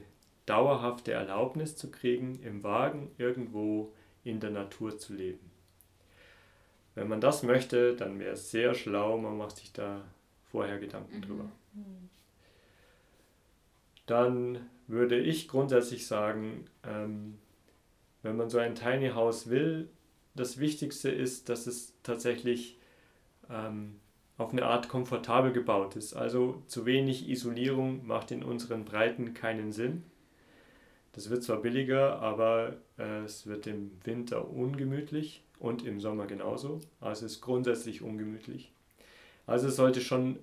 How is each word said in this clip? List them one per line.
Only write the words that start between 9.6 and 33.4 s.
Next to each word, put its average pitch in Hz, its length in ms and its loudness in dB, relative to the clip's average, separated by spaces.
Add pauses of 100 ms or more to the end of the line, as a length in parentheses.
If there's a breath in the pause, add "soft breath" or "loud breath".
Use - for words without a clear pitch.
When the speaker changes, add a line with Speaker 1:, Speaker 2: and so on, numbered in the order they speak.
Speaker 1:
da 101 300 -8 (480)
vorher 101 300 -2
Gedanken 104 380 -10
Speaker 2:
Mhm. 202 40 -8
Speaker 1:
drüber. 208 220 -8 (280)
Speaker 3:
Mhm. 190 360 -16 (2000 soft breath)
Speaker 1:
Dann 123 640 2 (200)
würde 120 320 4
ich 160 260 0
grundsätzlich 131 640 2
sagen, 107 560 -2 (200)
ähm, 107 540 -6 (840)
wenn 110 140 -2
man 113 140 0
so 120 80 4
ein 117 160 2
Tiny 127 360 2
House 113 380 2
will, 160 400 2 (460)
das 127 240 -4
Wichtigste 147 520 -2
ist, 127 380 -2
dass 120 200 -2
es - 340 -10
tatsächlich, 120 800 -2 (680 soft breath)
ähm, 107 520 -8 (360)
auf 113 140 -4
eine 123 160 0
Art 117 220 2
komfortabel 123 640 2
gebaut 104 420 2
ist. - 200 -8
Also 123 520 2
zu 117 200 -6
wenig 131 420 2
Isolierung 127 760 0
macht 113 260 -2
in 120 100 -6
unseren 117 420 -4
Breiten 117 500 0
keinen 110 360 -4
Sinn. 127 320 -2 (1120 soft breath)
Das 104 180 -10
wird 120 140 0
zwar 110 140 0
billiger, 131 600 2
aber, 113 560 2 (220)
äh, 107 260 -6
es 107 220 -12